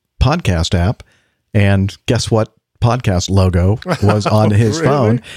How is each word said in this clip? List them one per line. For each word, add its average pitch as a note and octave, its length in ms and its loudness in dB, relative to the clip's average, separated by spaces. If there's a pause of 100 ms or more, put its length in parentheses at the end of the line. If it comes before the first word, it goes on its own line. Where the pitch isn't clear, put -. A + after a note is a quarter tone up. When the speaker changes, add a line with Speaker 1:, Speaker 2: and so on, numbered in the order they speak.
(220)
Speaker 1:
podcast A#2+ 520 0
app, F2 300 -2 (500)
and G2 420 0 (100)
guess - 260 -2
what A2 220 0 (280)
podcast A2+ 480 -2
logo F#2+ 500 2 (220)
was G#2 240 0
Speaker 2:
<laughs> - 20 -2
Speaker 1:
on G#2+ 240 2
his G#2+ 280 0
Speaker 2:
Really? D#3 100 -2
Speaker 1:
phone? B2 320 2 (160)